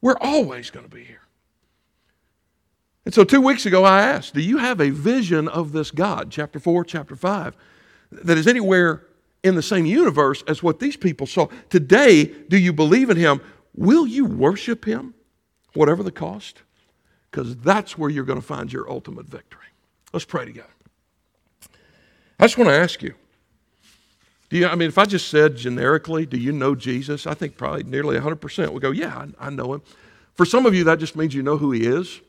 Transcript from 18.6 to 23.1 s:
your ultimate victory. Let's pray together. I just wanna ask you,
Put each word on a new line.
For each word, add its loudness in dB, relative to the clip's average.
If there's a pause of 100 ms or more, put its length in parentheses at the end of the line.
your -12
ultimate -14
victory. -20 (460)
Let's -8
pray -10
together. -20 (1700)
I 6
just 2
wanna 4
ask 0
you, -14 (1300)